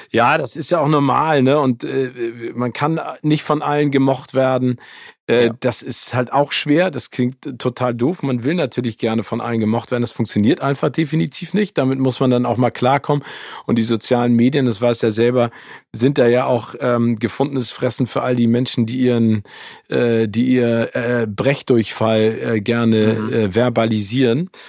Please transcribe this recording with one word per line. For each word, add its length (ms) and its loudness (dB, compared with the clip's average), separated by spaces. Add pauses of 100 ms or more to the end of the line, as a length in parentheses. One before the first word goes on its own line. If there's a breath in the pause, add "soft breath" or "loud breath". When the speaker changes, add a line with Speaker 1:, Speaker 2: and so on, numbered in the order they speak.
(120)
Speaker 1:
Ja, 260 4
das 200 -6
ist 120 -8
ja 100 2
auch 100 2
normal, 540 2
ne? 180 4
Und, 240 0
äh, 260 -4 (440)
man 180 -4
kann 260 -2 (220)
nicht 220 2
von 180 0
allen 280 0
gemocht 440 0
werden. 480 0 (440 loud breath)
Äh, 200 4
Speaker 2:
Ja. 160 0
Speaker 1:
das 200 -2
ist 320 -8
halt 200 -2
auch 180 2
schwer, 400 2
das 180 -8
klingt 480 -4
total 380 -2
doof. 280 -2
Man 200 -2
will 120 0
natürlich 420 -4
gerne 260 -2
von 160 -6
allen 220 -2
gemocht 300 -2
werden, 100 -2
das 100 -4
funktioniert 480 0
einfach 300 0
definitiv 640 -2
nicht. 240 -2
Damit 200 2
muss 220 0
man 100 4
dann 160 2
auch 120 0
mal 140 2
klarkommen. 520 0 (420 loud breath)
Und 120 0
die 60 2
sozialen 500 2
Medien, 320 4
das 160 -2
weiß 200 2
er 100 2
selber, 380 2 (440 loud breath)
sind 240 2
da 100 6
ja 180 4
auch, 360 -2
ähm, 380 0
gefundenes 520 -2
Fressen 340 -4
für 160 -4
all 140 -2
die 120 2
Menschen, 380 0
die 140 -4
ihren, 440 2 (440 loud breath)
äh, 400 0
die 280 0
ihr, 380 0
äh, 320 -2
Brechdurchfall, 1120 0 (160)
äh, 60 -2
gerne, 520 2
Speaker 2:
Mhm. 200 -4
Speaker 1:
äh, 180 0
verbalisieren. 1000 0 (200 loud breath)